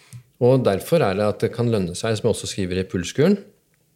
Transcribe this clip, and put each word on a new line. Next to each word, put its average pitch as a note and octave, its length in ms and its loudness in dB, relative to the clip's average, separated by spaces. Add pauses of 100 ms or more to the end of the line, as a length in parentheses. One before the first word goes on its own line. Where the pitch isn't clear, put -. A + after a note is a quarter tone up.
(400)
Og B2+ 240 4
derfor C#3+ 380 0
er G2 120 2
det G#2 120 0
at G#2 140 -2
det A2 140 0
kan A#2+ 160 0
lønne F#2 260 -2
seg, A2 200 -2
som A2+ 120 0
jeg G2+ 60 4
også - 120 -10
skriver F#2 320 -4
i F#2+ 60 0
Pulskuren, C3+ 540 0 (580)